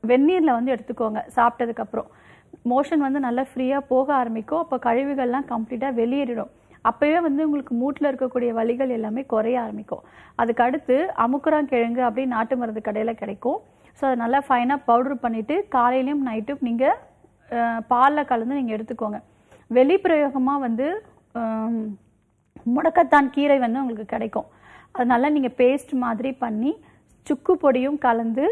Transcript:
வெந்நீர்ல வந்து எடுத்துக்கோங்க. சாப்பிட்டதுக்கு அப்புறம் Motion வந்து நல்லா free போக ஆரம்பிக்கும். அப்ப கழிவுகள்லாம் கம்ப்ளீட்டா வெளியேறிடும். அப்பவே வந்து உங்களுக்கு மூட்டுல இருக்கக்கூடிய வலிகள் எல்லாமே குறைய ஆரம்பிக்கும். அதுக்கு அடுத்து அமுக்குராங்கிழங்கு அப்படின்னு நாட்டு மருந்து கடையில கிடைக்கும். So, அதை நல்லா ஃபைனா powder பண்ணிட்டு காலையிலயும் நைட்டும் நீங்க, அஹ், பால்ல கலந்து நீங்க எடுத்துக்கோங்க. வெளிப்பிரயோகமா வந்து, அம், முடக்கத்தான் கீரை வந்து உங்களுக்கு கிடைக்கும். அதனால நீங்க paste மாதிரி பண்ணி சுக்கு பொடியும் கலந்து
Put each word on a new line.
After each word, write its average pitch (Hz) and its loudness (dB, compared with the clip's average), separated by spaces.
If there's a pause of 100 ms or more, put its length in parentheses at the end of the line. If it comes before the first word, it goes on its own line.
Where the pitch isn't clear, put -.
வெந்நீர்ல 294 4
வந்து 247 0
எடுத்துக்கோங்க. 220 -4 (160)
சாப்பிட்டதுக்கு 233 0
அப்புறம் - -8 (600)
Motion 285 2
வந்து 277 0
நல்லா 254 -2
free 262 0
போக 262 2
ஆரம்பிக்கும். 233 -2
அப்ப 320 -4
கழிவுகள்லாம் 262 -2
கம்ப்ளீட்டா 240 -4
வெளியேறிடும். 240 -2 (300)
அப்பவே 302 2
வந்து 311 0
உங்களுக்கு 294 -2
மூட்டுல 285 -2
இருக்கக்கூடிய 254 -2
வலிகள் 240 -2
எல்லாமே 226 -4
குறைய 233 0
ஆரம்பிக்கும். 214 -10 (320)
அதுக்கு 233 2
அடுத்து 277 0
அமுக்குராங்கிழங்கு 254 0
அப்படின்னு 247 -2
நாட்டு 233 -2
மருந்து 220 -6
கடையில 220 -2
கிடைக்கும். 220 -6 (340)
So, - -8
அதை 262 2
நல்லா 240 0
ஃபைனா 254 2
powder 247 2
பண்ணிட்டு 240 -4
காலையிலயும் 262 0
நைட்டும் 220 -6
நீங்க, 240 0 (640)
அஹ், 233 -2
பால்ல 277 4
கலந்து 240 -2
நீங்க 233 -4
எடுத்துக்கோங்க. 220 -8 (540)
வெளிப்பிரயோகமா 285 4
வந்து, 247 -2 (460)
அம், 220 -4 (920)
முடக்கத்தான் 294 4
கீரை 277 2
வந்து 240 0
உங்களுக்கு 226 -6
கிடைக்கும். 226 -6 (460)
அதனால 247 2
நீங்க 277 0
paste 262 2
மாதிரி 247 -4
பண்ணி 233 -4 (560)
சுக்கு 302 2
பொடியும் 269 2
கலந்து 233 0